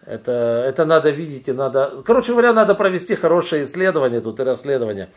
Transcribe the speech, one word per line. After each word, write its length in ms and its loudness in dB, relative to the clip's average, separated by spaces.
это, 600 -2
это 180 0
надо 260 4
видеть 380 -8
и 40 0
надо... 520 -2
Короче 280 2
говоря, 200 4
надо 220 4
провести 400 -2
хорошее 480 0
исследование 580 -2
тут 200 -8
и 20 -2
расследование, 760 -4